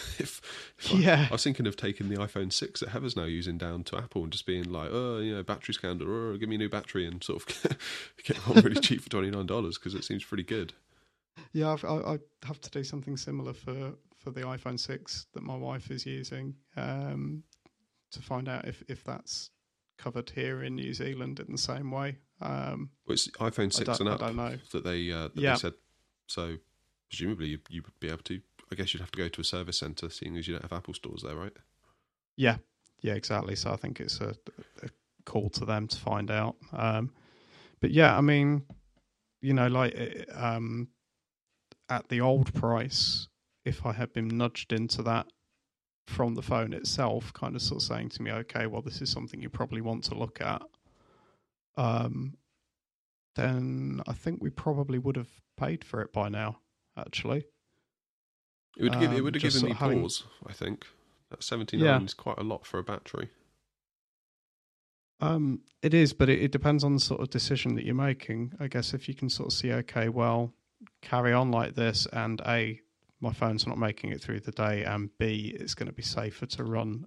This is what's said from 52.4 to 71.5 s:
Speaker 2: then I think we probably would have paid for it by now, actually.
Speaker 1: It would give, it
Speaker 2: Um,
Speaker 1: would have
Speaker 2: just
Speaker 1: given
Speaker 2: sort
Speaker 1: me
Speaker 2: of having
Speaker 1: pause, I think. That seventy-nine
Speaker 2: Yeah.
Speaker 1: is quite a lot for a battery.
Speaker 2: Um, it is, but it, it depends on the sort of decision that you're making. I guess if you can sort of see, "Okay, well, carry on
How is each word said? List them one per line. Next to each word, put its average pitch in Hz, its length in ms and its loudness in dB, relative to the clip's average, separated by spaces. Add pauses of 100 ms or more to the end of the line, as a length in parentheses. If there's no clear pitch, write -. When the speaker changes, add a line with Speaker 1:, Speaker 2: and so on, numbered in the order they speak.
Speaker 2:
then 131 680 0
I 135 80 -4
think - 280 -4
we 143 80 -2
probably 139 480 0
would 135 180 0
have 120 120 -4 (280)
paid 156 280 -4
for 113 180 -6
it - 100 -10
by 104 160 0
now, 107 320 -4 (360)
actually. - 480 -2 (1300)
Speaker 1:
It - 60 -2
would 123 140 4
give, - 140 6
it 131 60 2
Speaker 2:
Um, 135 60 2
Speaker 1:
would 147 120 0
have 147 60 -2
Speaker 2:
just 143 140 4
Speaker 1:
given 127 40 4
Speaker 2:
sort 120 100 4
Speaker 1:
me - 20 0
Speaker 2:
of 107 60 -4
having 135 240 4
Speaker 1:
pause, - 220 -4 (220)
I 101 60 -12
think. - 340 -6 (440)
That - 120 -14
seventy-nine 117 420 2 (160)
Speaker 2:
Yeah. 95 40 0
Speaker 1:
is 98 100 -6
quite - 240 -6
a - 60 -4
lot 110 220 -4
for 98 120 -6
a 92 60 -2
battery. - 460 -6 (1900)
Speaker 2:
Um, 151 400 2 (220)
it 160 120 6
is, 160 180 10
but 131 160 6
it, 131 140 6
it 143 100 4
depends 147 300 4
on 143 120 6
the 139 60 6
sort - 200 2
of 127 100 -2
decision 123 460 0
that 117 80 -2
you're 120 100 0
making. 127 640 0
I 143 80 -4
guess 123 260 -2
if 131 160 -4
you 135 60 -6
can 135 160 -2
sort - 220 -2
of - 0 -
see, 123 200 0
"Okay, 117 360 0
well, 117 440 2 (480)
carry 123 320 4
on 123 200 6